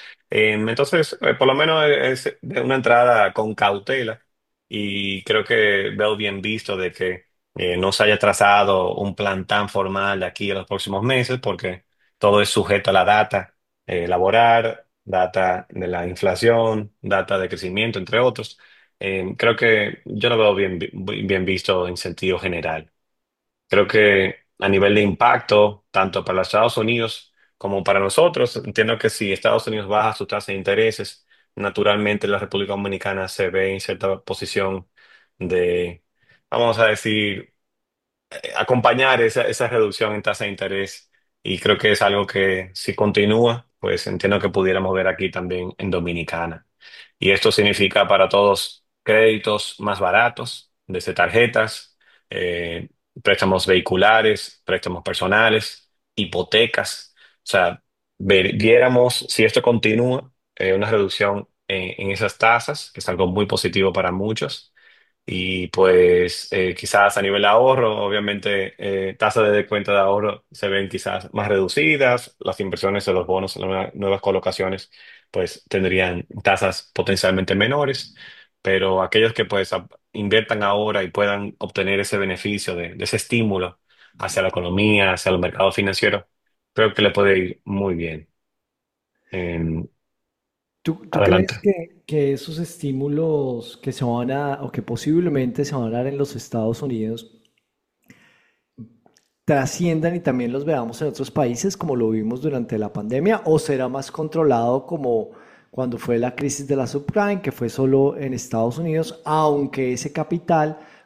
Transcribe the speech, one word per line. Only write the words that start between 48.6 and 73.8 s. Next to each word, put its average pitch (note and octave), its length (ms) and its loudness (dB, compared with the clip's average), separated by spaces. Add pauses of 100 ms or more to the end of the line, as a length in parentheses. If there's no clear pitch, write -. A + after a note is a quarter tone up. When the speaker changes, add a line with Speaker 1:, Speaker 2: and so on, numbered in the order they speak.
Speaker 1:
créditos G#2+ 760 2
más G2+ 200 -4
baratos, A2+ 720 -2 (160)
desde F#2 260 -6
tarjetas, A2 840 0 (320)
eh, F2 600 -6 (340)
préstamos F#2+ 440 2
vehiculares, G2 960 2
préstamos F2+ 380 -4
personales, G#2 880 0 (240)
hipotecas. - 1000 -2 (220)
O - 60 -20
sea, F2+ 400 0 (340)
ver-, F#2+ 400 2
viéramos, B2 720 4
si - 160 0
esto A2+ 160 2
continúa, A#2+ 680 0 (240)
eh, F#2+ 180 0
una G2+ 160 0
reducción G2+ 580 0 (200)
en, F#2 300 -6
en G2 140 -4
esas G2 260 -4
tasas, A#2 540 0
que - 80 -18
es - 100 -8
algo F#2 180 0
muy G2 180 0
positivo F#2+ 480 0
para F#2 180 -2
muchos. G2+ 640 -6 (520)
Y F#2 420 -4
pues, F2+ 840 4
eh, F#2 240 0
quizás G2+ 420 2
a G2+ 40 0
nivel G2 220 0
de G#2 40 6
ahorro, A2+ 560 4
obviamente, G2+ 720 -2 (360)
eh, F#2+ 60 -8
tasas G#2+ 360 2
de G#2 160 2
cuenta G#2 260 -2
de G2+ 60 4
ahorro G2+ 520 0
se - 180 -6
ven G2 200 -2
quizás F#2+ 440 -8
más G#2 140 -2
reducidas, B2 920 2
las - 200 -6
inversiones G2 460 -2
de G2 80 2
los F2+ 140 0
bonos, F#2+ 300 -2
las F#2+ 120 -6
nueva-, F#2+ 240 -4